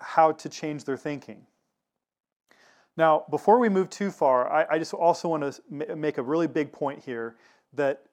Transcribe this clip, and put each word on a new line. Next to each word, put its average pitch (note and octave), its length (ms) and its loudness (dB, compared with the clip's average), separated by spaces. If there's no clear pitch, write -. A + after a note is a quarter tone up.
how D#3+ 320 4
to D#3 160 -12
change D3+ 360 -10
their C3+ 120 -4
thinking. B2+ 500 -10
Now, D#3+ 320 4
before G3+ 300 4
we A#3+ 100 4
move F#3+ 220 0
too G3+ 200 -6
far, B2+ 400 2
I, D#3 260 0
I - 20 0
just D#3+ 160 -6
also E3+ 340 0
want D#3 140 -2
to C#3 260 -6
ma-, D3+ 280 -8
make D3+ 200 -4
a C#3+ 60 -2
really D#3 240 0
big D3 260 -4
point C#3+ 320 -8
here, A#2 320 -8
that C#3 360 -2